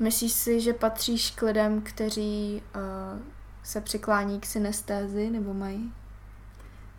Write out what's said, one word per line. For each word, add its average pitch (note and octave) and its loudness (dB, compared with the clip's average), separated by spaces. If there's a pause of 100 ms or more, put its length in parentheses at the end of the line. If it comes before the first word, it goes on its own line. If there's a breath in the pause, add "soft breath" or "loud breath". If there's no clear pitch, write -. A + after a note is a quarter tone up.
myslíš A3+ 4
si, A#3 4
že A#3 4
patříš A#3 2
k - -2
lidem, G#3+ 6
kteří, G#3 -2 (120)
eh, F#3+ -6 (440)
se - -4
přiklání G3+ 2
k - -8
synestézi, G#3 0
nebo G#3 -2
mají? G3 -4 (1080 soft breath)